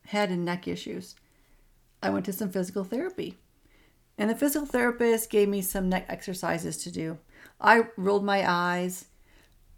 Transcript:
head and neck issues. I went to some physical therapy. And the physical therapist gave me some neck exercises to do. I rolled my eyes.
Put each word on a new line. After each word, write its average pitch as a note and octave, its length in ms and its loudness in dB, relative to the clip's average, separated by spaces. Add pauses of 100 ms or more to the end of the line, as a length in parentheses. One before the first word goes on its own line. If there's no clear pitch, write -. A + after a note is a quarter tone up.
head G#3 240 0
and F3 140 -2
neck F3 240 -4
issues. F3+ 480 -10 (880)
I G3 80 0
went G3 160 0
to G3+ 60 -4
some F#3+ 180 -4
physical F#3 340 -4
therapy. A#3 540 -6 (800)
And G#3 120 0
the A3+ 60 0
physical D4 320 0
therapist A#3 640 2
gave G#3 180 4
me G3+ 140 0
some F#3+ 260 -2
neck F#3 200 0
exercises E3+ 680 -4
to F3+ 120 -10
do. D#3+ 280 -6 (420)
I A3+ 360 8
rolled G3 280 2
my G3 220 2
eyes. F3+ 600 0 (720)